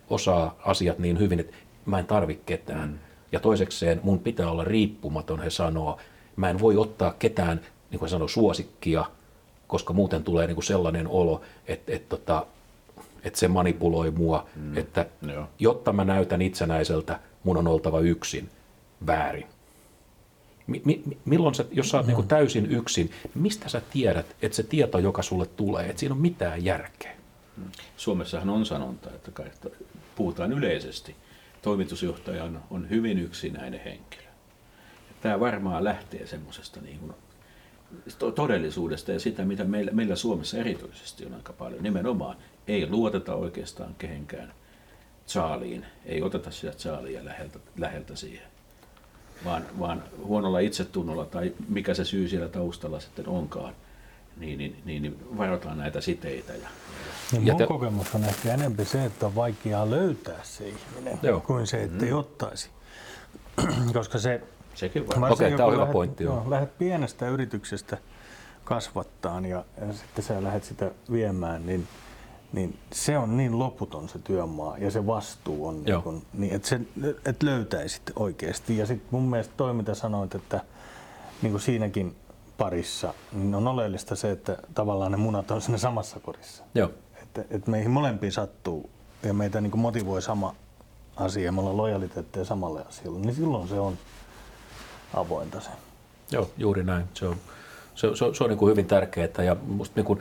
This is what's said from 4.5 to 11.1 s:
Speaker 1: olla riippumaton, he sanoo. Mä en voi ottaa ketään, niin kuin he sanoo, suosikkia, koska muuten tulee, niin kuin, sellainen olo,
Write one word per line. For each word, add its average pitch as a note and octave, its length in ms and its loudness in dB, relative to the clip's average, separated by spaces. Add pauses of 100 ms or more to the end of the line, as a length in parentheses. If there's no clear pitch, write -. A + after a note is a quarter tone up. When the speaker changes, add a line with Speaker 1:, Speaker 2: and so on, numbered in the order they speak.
Speaker 1:
olla E2 140 0
riippumaton, E2 760 0
he D#2+ 100 -2
sanoo. D#2+ 480 0 (380)
Mä F#2+ 140 2
en F2+ 100 2
voi G#2+ 160 8
ottaa G2+ 420 2
ketään, F2 420 2 (300)
niin F#2 80 -4
kuin D#2+ 80 -2
he D#2+ 40 -2
sanoo, E2 180 0
suosikkia, E2 760 2 (640)
koska - 240 0
muuten F2 320 4
tulee, E2+ 220 4
niin E2+ 80 0
kuin, D#2+ 100 -2
sellainen E2+ 440 2
olo, E2+ 320 4 (260)